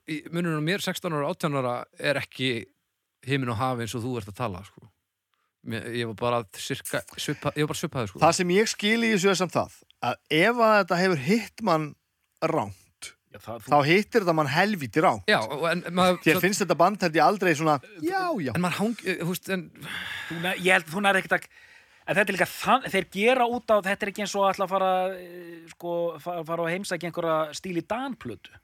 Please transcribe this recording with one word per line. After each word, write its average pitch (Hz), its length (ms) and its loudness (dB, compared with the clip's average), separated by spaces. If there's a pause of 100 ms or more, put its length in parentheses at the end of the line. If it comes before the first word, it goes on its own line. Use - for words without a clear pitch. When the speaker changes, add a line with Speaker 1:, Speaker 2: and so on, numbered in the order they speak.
Speaker 1:
í 156 160 -8 (120)
munurinn 170 320 -2
á 156 60 -2
mér, 185 160 -2
sextán 180 320 -6
ára 147 140 -2
og 180 80 -6
átján 147 200 -2
ára, 123 180 -2 (220)
er 147 220 0
ekki 131 300 -4 (720)
himinn 127 300 -2
og 104 80 -4
hafi 127 240 -2
eins 101 100 -8
og 113 80 -4
þú 123 140 -4
ert 104 160 -10
að - 40 -18
tala, 101 280 -6
sko. - 180 -20 (800)
Mér, 110 300 -8
ég 120 180 -4
var 101 80 -10
bara 120 220 0 (180)
sirka - 400 -6 (120)
svipa-, - 440 -4
ég 151 80 0
var 156 80 -2
bara - 80 -6
svipaður, 127 320 -4
sko. - 80 -16
Speaker 2:
Það 160 160 8
sem 175 160 0
ég 208 160 4
skil 214 320 0
í 226 140 2
þessu 196 180 4
er 165 80 2
samt 175 160 -2
það, - 220 -2 (240)
að 123 160 -2 (160)
ef 214 260 4
að 220 160 6
þetta 180 240 4
hefur 180 240 2
hitt 214 400 0
mann 160 260 2 (520)
rangt, 143 380 -2 (500)
Speaker 3:
Já, 104 100 -20
það, 113 240 -12
þú - 80 -4
Speaker 2:
þá 147 140 6
hittir 202 360 2
þetta 170 160 0
mann 147 140 0
helvíti 165 500 0
rangt. 127 240 2
Speaker 1:
Já, 208 160 4
og 135 240 -6
en 170 220 -2
maður 180 320 2
Speaker 2:
Þér 156 160 4
Speaker 1:
svo 180 80 2
Speaker 2:
finnst 202 180 0
þetta 165 160 2
band 185 240 4
held 165 160 0
ég 151 80 6
aldrei 185 300 4
svona, 151 220 2 (180)
já, 349 240 -4 (160)
já. 139 160 -4
Speaker 1:
En 131 100 -2
maður 180 160 -2
hang-, 214 300 -4
eh, 180 160 -2
þú 165 80 -2
veist, - 180 -8
en 190 140 -4 (580)
Speaker 3:
Þú 165 200 -8
nær, 185 180 -2
ég 185 160 4
held, 165 160 0
þú 196 100 -2
nær 196 160 4
ekkert 180 220 0
að... - 80 -10 (600)
En 156 120 2
þetta 208 80 2
er 196 80 -2
líka 175 160 0
þann, 247 400 2
þeir 190 180 0
gera 240 380 2
út 240 240 -2
á, 214 80 6
þetta 196 260 -2
er 202 60 -4
ekki 202 140 -6
eins 185 100 -8
og 196 80 2
að 196 80 4
ætla 185 160 -2
að 185 80 -4
fara, 190 160 2 (220)
eh, 175 540 -14
sko, 170 280 -6 (220)
fa-, 175 260 -8
fara 165 240 -2
að 165 80 -2
heimsækja 180 340 -6
einhverja 160 300 0 (140)
Steely 170 340 -6
Dan 254 320 -6
plötu. - 320 -14 (120)